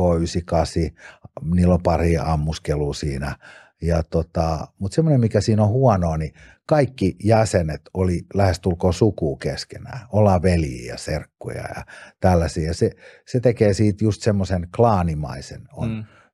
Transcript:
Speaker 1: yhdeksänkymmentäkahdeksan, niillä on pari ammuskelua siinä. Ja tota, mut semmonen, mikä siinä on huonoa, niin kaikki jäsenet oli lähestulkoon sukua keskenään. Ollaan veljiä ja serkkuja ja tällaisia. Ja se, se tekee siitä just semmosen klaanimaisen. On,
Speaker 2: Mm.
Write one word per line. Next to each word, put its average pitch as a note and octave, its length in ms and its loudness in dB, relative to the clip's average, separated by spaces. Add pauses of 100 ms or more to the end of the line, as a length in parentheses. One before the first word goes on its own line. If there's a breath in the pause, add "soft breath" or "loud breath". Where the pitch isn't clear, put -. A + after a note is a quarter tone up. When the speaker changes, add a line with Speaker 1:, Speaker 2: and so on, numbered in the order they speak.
(160)
Speaker 1:
yhdeksänkymmentäkahdeksan, E2 1400 -4
niillä F2+ 180 4
on E2+ 100 0
pari E2 340 2
ammuskelua D2+ 760 -2
siinä. C#2 420 -6 (460 loud breath)
Ja E2 220 0
tota, D#2+ 640 -4 (120)
mut G2 140 -6
semmonen, D#3 260 2
mikä A2 220 2
siinä G#2+ 220 2
on G#2 60 2
huonoa, G2 480 2
niin D#2 160 -6 (340 soft breath)
kaikki C#3 560 0
jäsenet G2+ 580 2 (120)
oli F2+ 280 0 (120)
lähestulkoon F#2 600 0
sukua F2 440 0
keskenään. - 640 -10 (120)
Ollaan G2 300 4
veljiä C#2+ 520 0
ja - 40 -12
serkkuja - 640 -10
ja - 220 -12 (360 loud breath)
tällaisia. E2 480 2
Ja F2 60 -4
se, G#2+ 180 0 (360 loud breath)
se B2+ 120 -2
tekee A2 340 4
siitä G#2 320 0
just G#2 160 0
semmosen F#2 540 0
klaanimaisen. D#2 840 0 (120)
On, A2+ 160 -6
Speaker 2:
Mm. A2 140 -8 (300 soft breath)